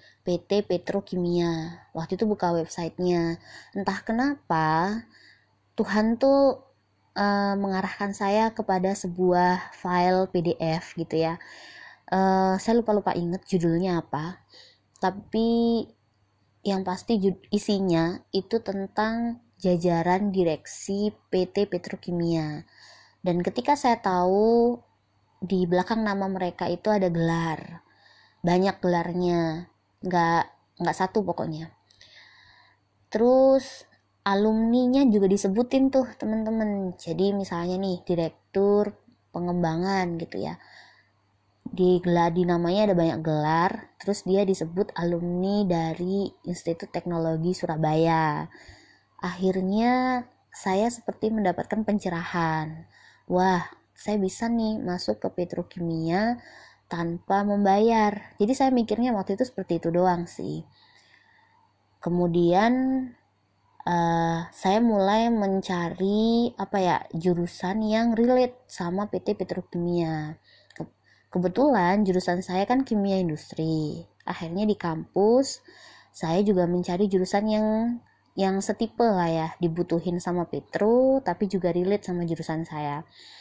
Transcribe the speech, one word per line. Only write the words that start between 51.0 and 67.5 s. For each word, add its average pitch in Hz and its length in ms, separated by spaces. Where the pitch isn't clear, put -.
mendapatkan 214 560
pencerahan. 165 1040
Wah, 180 320
saya 208 240
bisa 196 320
nih 220 320
masuk 180 400
ke 185 80
petrokimia 175 1120
tanpa 175 560
membayar. 208 880
Jadi 208 160
saya 269 160
mikirnya 240 480
waktu 196 240
itu 262 80
seperti 180 320
itu 165 160
doang 175 320
sih. 156 400
Kemudian, 175 720
eh, 165 520
saya 196 320
mulai 220 480
mencari, 196 1300
apa 196 240
ya, 170 140
jurusan 175 640